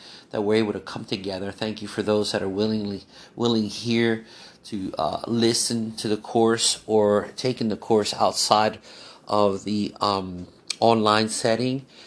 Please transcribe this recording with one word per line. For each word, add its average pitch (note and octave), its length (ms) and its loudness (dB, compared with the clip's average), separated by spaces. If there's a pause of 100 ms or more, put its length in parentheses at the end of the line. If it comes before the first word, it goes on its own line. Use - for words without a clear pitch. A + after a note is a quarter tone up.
(320)
that A2+ 100 -2
we're G#2+ 140 2
able G#2+ 180 2
to F#2+ 60 -8
come - 260 -10
together. G2 460 -6
Thank G#2+ 320 -6
you G2+ 40 -10
for G#2+ 140 -4
those G#2 300 2
that G2+ 100 -2
are G2 80 -4
willingly, G2+ 540 -2 (320)
willing A2+ 300 0
here A2+ 600 0 (380)
to, G2 340 -8
uh, - 300 -4
listen A#2 720 0
to - 100 -6
the G#2+ 100 0
course A2+ 680 0
or G#2 480 4
taking A#2+ 320 -2
the G2+ 100 -2
course G#2+ 380 2
outside G#2+ 640 2 (480)
of G2+ 380 2
the, G#2 360 -2
um, F#2+ 460 -2 (320)
online A2 500 4
setting. B2+ 560 -2 (220)